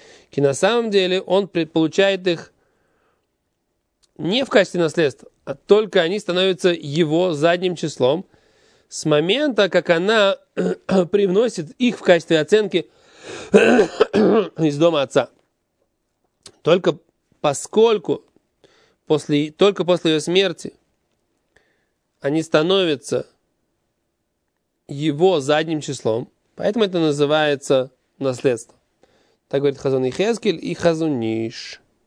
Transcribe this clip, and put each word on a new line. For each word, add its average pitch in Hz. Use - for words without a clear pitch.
И -
на 139
самом 226
деле 185
он 185
при-, 165
получает 185
их 160
не 214
в -
качестве 180
наследства, 156
а 135
только 202
они 190
становятся 185
его 165
задним 175
числом 151
с -
момента, 202
как 175
она 196
<clears throat> -
привносит 196
их 240
в -
качестве 170
оценки 180
<clears throat> -
из 196
дома 160
отца. 127
Только 170
поскольку 208
после, 151
только 190
после 165
её 151
смерти 175
они 151
становятся 160
его 156
задним 151
числом, 117
поэтому 208
это 180
называется 147
наследство. 127
Так 143
говорит 139
Хазон 131
Ихескель 196
и 170
Хазон 160
Иш. 113